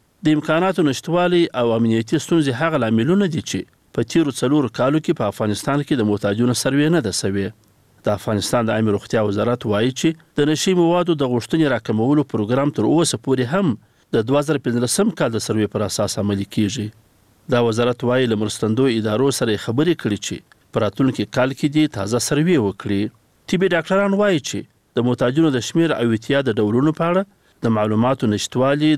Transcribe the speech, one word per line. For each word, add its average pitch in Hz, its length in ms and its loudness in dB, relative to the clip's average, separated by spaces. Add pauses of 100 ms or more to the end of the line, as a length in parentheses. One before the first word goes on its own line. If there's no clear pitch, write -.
(260)
د 156 100 4
امکاناتو 170 480 0
نشتوالي 170 580 0 (160)
او 120 140 2
امنیتي 113 500 0
ستونزې 147 380 0
هغه 160 220 0
لاملونه 127 500 2
دي 127 160 -4
چې 95 100 -6 (380)
په 117 160 0
تیرو 156 260 2
څلورو 135 400 0
کالو 139 240 0
کې 170 160 -2
په 104 140 -2
افغانستان 120 500 -2
کې 139 160 -2
د 107 100 2
معتادینو 104 520 0
سروې 147 340 2
نه 190 100 2
ده 95 140 -4
سوې. 98 340 -4 (540)
د 104 100 2
افغانستان 110 500 -2
د 113 80 0
عامې 110 220 2
روغتیا 110 300 -2
وزارت 107 420 -2
وایي 110 300 0
چې 160 420 -2
د 147 100 2
نشي 170 300 0
موادو 170 400 2
د 127 100 0
غوښتنې 139 440 0
راکمولو 123 580 0
پروګرام 127 460 0
تر 110 100 2
اوسه 147 380 0
پورې 127 260 0
هم 185 200 0 (440)
د 110 140 0
دوه 143 180 4
زره 147 180 -2
پنځلسم 123 560 0
کال 123 140 0
د - 100 -4
سروې 107 300 0
پر 104 100 0
اساس 117 380 -2
عملي 101 320 -2
کیږي. 107 300 -2 (680)
دا 120 40 4 (100)
وزارت 120 420 0
وایي، 127 200 2
له 107 120 0
مرستندو 113 560 0
ادارو 110 400 0
سره 120 160 0
یې - 100 -8
خبرې 147 380 0
کړې 104 220 0
چې - 100 -8 (380)
په 107 140 2
راتلونکي 127 420 0 (100)
کال 131 180 0
کې 151 180 0
دې 156 220 0
تازه 107 320 -2
سروې 160 280 2 (100)
وکړي. 98 340 -2 (480)
طبي 185 260 0
ډاکټران 196 460 0
وایي 196 260 2
چې 101 120 -8 (360)
د 123 160 2
معتادینو 135 480 2
د - 120 -6
شمیر 165 300 0
او 120 40 2 (100)
ویتیا 135 320 0
د 113 140 0
ډولونو 123 400 2
په 170 100 0
اړه 190 240 -2 (320)
د 113 80 2
معلوماتو 110 580 0
نشتوالي 139 640 0